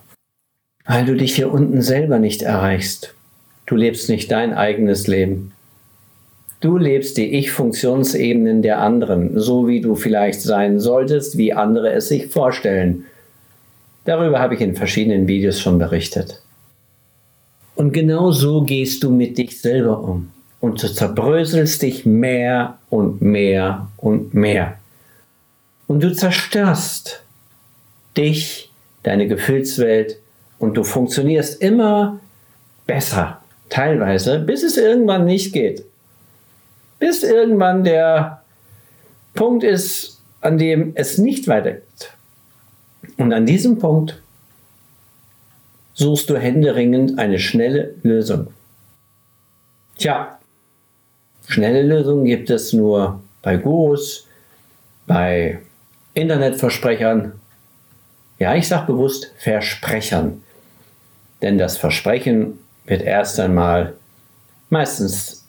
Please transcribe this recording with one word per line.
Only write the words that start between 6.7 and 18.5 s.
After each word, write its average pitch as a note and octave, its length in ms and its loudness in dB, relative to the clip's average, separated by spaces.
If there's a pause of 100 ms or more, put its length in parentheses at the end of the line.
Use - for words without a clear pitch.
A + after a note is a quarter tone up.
lebst C#3 400 0
die A2 160 -2
Ich-Funktionsebenen A#2+ 1300 0
der G#2+ 180 2
anderen, G#2 580 0
so B2 300 2
wie A#2+ 140 0
du A2 120 0
vielleicht G#2 460 0
sein G2+ 400 2
solltest, C3 560 0
wie A2 160 2
andere A2 400 2
es A2 160 -2
sich C#3 200 -2
vorstellen. F#2+ 760 0 (1000)
Darüber E3 360 2
habe B2 140 0
ich A2+ 80 -4
in F#2 120 0
verschiedenen G#2 540 0
Videos G2 320 0
schon F2+ 180 2
berichtet. E2+ 600 -4 (1300)
Und D3 180 0
genau D#3+ 400 2
so D3 300 2